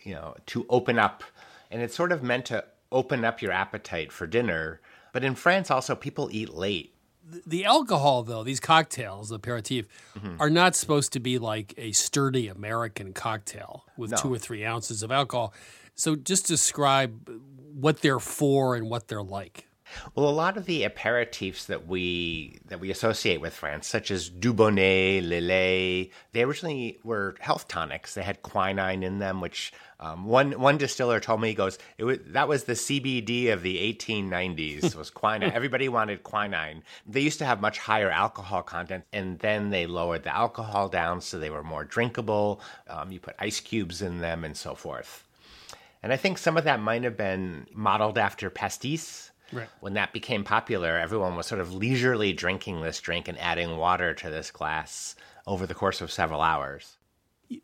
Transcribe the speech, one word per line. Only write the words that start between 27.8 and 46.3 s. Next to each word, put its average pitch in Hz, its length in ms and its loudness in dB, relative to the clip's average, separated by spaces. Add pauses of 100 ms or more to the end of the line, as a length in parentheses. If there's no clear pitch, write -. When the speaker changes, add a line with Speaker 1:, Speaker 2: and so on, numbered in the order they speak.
Speaker 1:
They 98 100 -6
had 95 180 -6
quinine 95 600 0
in 95 160 -4
them, 95 220 -4
which, - 320 -8 (260)
um, 82 260 -10
one, 131 340 4
one 139 180 6
distiller 123 420 2
told 110 220 2
me, 113 80 2
he 110 40 0
goes, 98 240 0 (200)
"It 110 80 -4
was, 127 220 0
that 127 200 2
was 143 160 2
the 120 120 -2
C 135 240 -2
B 127 200 0
D 120 300 2
of 92 140 2
the 92 160 0
eighteen 104 500 -2
nineties, 87 680 -2
was 78 140 -12
quinine. 110 420 0
Speaker 2:
<laughs> - 20 -2
Speaker 1:
Everybody 127 360 0
wanted 110 340 0
quinine." 82 600 -4 (220)
They 110 140 -2
used 147 200 2
to 151 60 -4
have 120 140 2
much 107 180 0
higher 107 320 2
alcohol 95 540 0
content, 87 480 -6
and 95 280 -4
then 104 320 0
they 87 160 2
lowered 85 360 -2
the 76 120 -4
alcohol 104 520 0
down 87 320 0
so - 180 -8
they 78 120 -4
were 78 140 -8
more 78 200 -6
drinkable. 107 800 0 (260)
Um, 85 240 -10
you 92 80 -12
put - 200 -16
ice 104 200 -2
cubes 92 420 -4
in 87 180 -4
them 82 260 -2
and 76 100 -8
so - 180 -10
forth. - 540 -12 (720)
And 110 100 -2
I 135 60 4
think 185 200 0